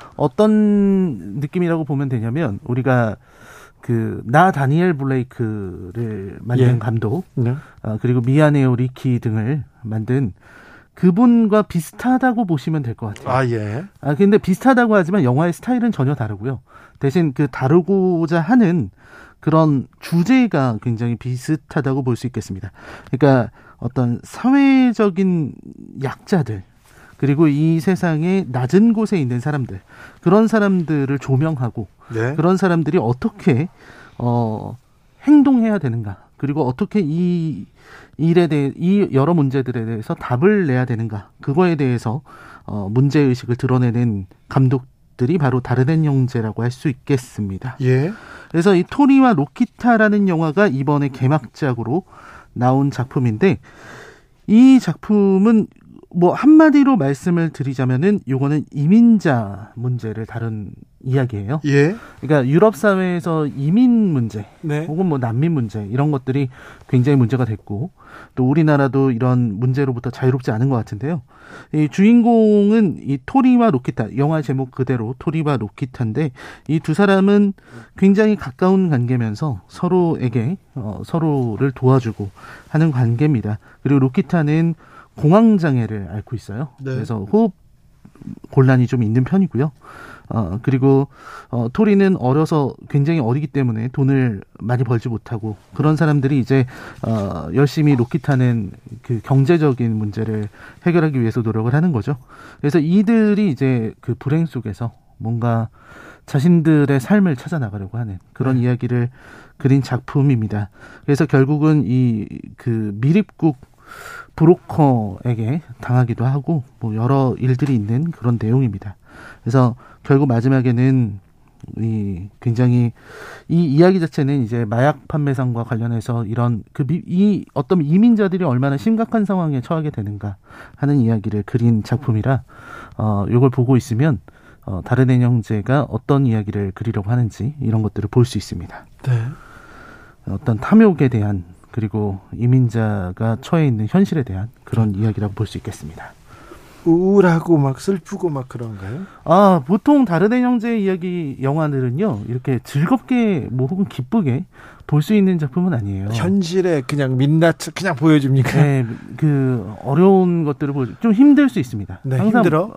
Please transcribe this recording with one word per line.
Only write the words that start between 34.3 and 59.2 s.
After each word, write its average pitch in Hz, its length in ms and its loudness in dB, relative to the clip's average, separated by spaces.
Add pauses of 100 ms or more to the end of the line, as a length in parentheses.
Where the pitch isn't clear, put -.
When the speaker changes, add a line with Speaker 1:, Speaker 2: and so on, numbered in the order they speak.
Speaker 1:
행동해야 254 560 4
되는가, 113 400 -6 (180)
그리고 143 300 -2
어떻게 190 360 -2
이 165 640 -2 (520)
일에 170 280 4
대해, 143 300 -2
이 190 360 0
여러 139 220 2
문제들에 127 520 0
대해서 113 280 -6
답을 180 520 0
내야 127 180 0
되는가, 110 460 -6 (100)
그거에 170 360 0
대해서, 123 440 -2 (440)
어, 98 260 -8
문제의식을 127 680 2
드러내는 120 680 0 (220)
감독들이 131 880 -2
바로 127 220 0
다르덴 131 440 0
형제라고 123 580 -2
할 123 80 -2
수 139 180 -6
있겠습니다. 123 920 -6
Speaker 2:
예. 131 300 0 (380)
Speaker 1:
그래서 170 240 2
이 175 140 2
토리와 269 460 4
로키타라는 208 920 0
영화가 165 400 0
이번에 139 400 0
개막작으로 131 960 -2 (480)
나온 131 380 0
작품인데 123 680 0 (880)
이 254 340 8
작품은 202 880 2 (440)
뭐 175 220 2
한마디로 294 600 6
말씀을 165 540 0
드리자면은 135 680 0 (100)
요거는 139 440 0
이민자 151 1040 2